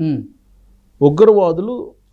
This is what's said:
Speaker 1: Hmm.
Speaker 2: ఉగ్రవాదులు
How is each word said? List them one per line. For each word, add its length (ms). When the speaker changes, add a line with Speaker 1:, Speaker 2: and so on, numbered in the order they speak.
Speaker 1:
Hmm. 200
Speaker 2:
ఉగ్రవాదులు 880